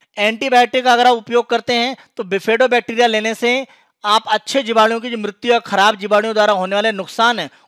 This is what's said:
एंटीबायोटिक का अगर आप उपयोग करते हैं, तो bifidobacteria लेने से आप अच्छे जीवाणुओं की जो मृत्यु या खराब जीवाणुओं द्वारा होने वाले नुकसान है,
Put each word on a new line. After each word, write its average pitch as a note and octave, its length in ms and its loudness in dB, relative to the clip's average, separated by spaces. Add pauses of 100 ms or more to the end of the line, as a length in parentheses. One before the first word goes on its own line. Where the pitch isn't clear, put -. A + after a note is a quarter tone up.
(180)
एंटीबायोटिक A#3+ 680 0
का B3 80 4
अगर A#3+ 140 4
आप B3 100 4
उपयोग A#3 340 -2
करते A#3+ 240 -2
हैं, A#3+ 220 -2 (200)
तो A3 80 -8
bifidobacteria A3+ 840 0
लेने A3 280 -2
से B3 320 -2 (380)
आप G#3 240 2
अच्छे G#3+ 340 -2
जीवाणुओं A3+ 380 0
की A#3+ 100 -10
जो A#3 80 -6
मृत्यु G#3 340 -4
या A#3 60 4
खराब G#3 380 0
जीवाणुओं G#3 380 0
द्वारा G#3 180 4
होने F#3+ 220 -2
वाले G#3+ 180 0
नुकसान A3 460 -2
है, D#3 120 -8 (180)